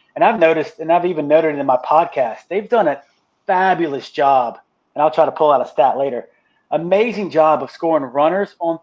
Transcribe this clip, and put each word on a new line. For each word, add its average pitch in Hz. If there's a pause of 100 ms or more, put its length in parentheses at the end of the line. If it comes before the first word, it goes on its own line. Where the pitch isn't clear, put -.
(160)
And 151
I've 214
noticed, 160
and 165
I've 175
even 156
noted 156
it 143
in 139
my 127
podcast, 151
they've 208
done 220
a 139 (440)
fabulous 170
job, 135 (360)
and 143
I'll 156
try 156
to 139
pull 151
out 127
a -
stat 127
later, 131 (420)
amazing 190
job 156
of 127
scoring 160
runners 156
on 165